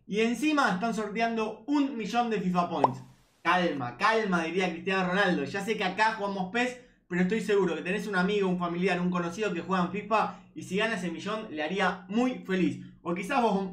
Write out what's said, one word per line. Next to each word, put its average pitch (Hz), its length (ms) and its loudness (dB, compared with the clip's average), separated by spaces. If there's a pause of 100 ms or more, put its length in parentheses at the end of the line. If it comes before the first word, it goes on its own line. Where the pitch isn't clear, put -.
Y 202 140 -2
encima 247 540 2
están 226 180 -2
sorteando 220 720 -2
un 285 300 2
millón 226 320 0
de 208 140 0
fifa 180 260 2
Points. 151 340 0 (380)
Calma, 160 560 0
calma, 202 480 2
diría 175 260 0
Cristiano 190 380 -2
Ronaldo. 180 360 2
Ya 196 180 -6
sé 202 160 -2
que 202 60 -2
acá 214 340 2
jugamos 196 340 -4
pes, 247 260 -2 (300)
pero 180 140 2
estoy 208 180 2
seguro 196 340 4
que - 60 -6
tenés 185 260 -2
un 202 100 -2
amigo, 196 300 2
un 180 120 2
familiar, 175 420 0
un 180 100 2
conocido 180 440 -2
que 170 80 -4
juega 185 220 0
en 156 60 -2
fifa 208 500 0 (140)
y 147 100 -10
si 151 120 -4
gana 220 200 0
ese 180 140 -4
millón 196 380 -6
le 151 140 -6
haría 190 480 -2
muy 240 300 0
feliz. 180 440 0 (160)
O 175 140 -4
quizás 254 260 0
vos, 196 320 2